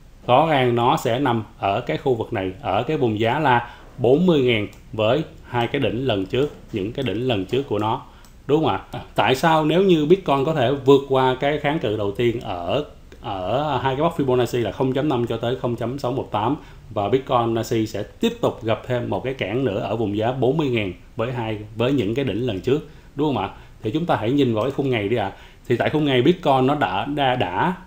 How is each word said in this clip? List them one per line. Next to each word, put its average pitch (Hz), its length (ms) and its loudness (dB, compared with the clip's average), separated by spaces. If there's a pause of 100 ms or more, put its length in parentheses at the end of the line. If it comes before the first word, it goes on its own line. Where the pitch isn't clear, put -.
(260)
Rõ 135 240 6
ràng 127 240 2
nó 123 220 2
sẽ 123 220 0
nằm 117 260 0 (140)
ở 101 220 0
cái - 160 -6
khu 135 180 0
vực 113 180 -4
này, 95 280 -2
ở 104 220 0
cái 156 140 -2
vùng 113 240 0
giá 117 180 0
là 127 320 2 (280)
bốn 135 280 4
mươi 160 140 4
ngàn 117 280 2 (240)
với 113 300 2 (260)
hai 120 180 -2
cái 139 140 -4
đỉnh 117 260 -2
lần 98 200 0
trước, 139 260 -2 (200)
những 107 200 -4
cái 139 100 -6
đỉnh 120 260 -2
lần 101 160 0
trước 123 240 -2
của 104 100 -2
nó, 110 240 -2 (440)
đúng 156 180 2
không 117 80 2
ạ? 95 80 -4 (100)
À, 123 100 -10 (140)
tại 110 200 4
sao 160 300 2
nếu 156 180 4
như 165 240 4
Bitcoin 147 380 4
có 160 100 0
thể 131 180 2
vượt 139 360 6
qua 131 320 2
cái 143 200 0
kháng 151 180 0
cự 110 180 -2
đầu 101 140 -2
tiên 117 300 0
ở, 98 440 -4 (360)
ở 117 580 -2
hai 131 180 -2
cái 143 60 0
mốc 160 160 -2
Fibonacci 123 440 2
là 101 100 -2
không 131 200 0
chấm 135 160 0
năm 120 180 0
cho 117 100 -2
tới 120 200 -2
không 120 200 -4
chấm 120 220 -6
sáu 127 140 -4
một 117 200 -4
tám 113 240 0 (340)
và 101 180 -2
Bitcoin 117 560 0
sẽ 110 380 -2
tiếp 226 380 -2
tục - 240 -2
gặp 110 220 0
thêm 120 240 -4
một 98 140 -4
cái 131 100 -4
cản 117 300 -4
nữa 107 160 0
ở 101 160 -4
vùng 104 200 -2
giá 110 160 0
bốn 131 240 0
mươi 156 120 0
ngàn 107 240 -2 (240)
với 117 160 -4
hai, 110 260 -4 (180)
với 135 160 2
những 117 220 0
cái 139 100 -2
đỉnh 113 220 -2
lần 98 140 -4
trước, 147 280 -2 (260)
đúng 143 200 0
không 101 100 -2
ạ? 98 60 -6 (320)
Thì 110 80 -2
chúng 160 160 -2
ta 165 100 2
hãy 107 140 -2
nhìn 131 240 2
vào 107 100 0
cái 135 60 -2
khung 135 200 -2
ngày 107 180 0
đi 117 80 0
ạ. 98 160 -2 (360)
Thì 123 80 2
tại 120 140 2
khung 151 140 0
ngày 131 180 4
Bitcoin 139 440 4
nó 143 80 4
đã, 104 300 0
đã, 139 300 0
đã, 120 400 0 (120)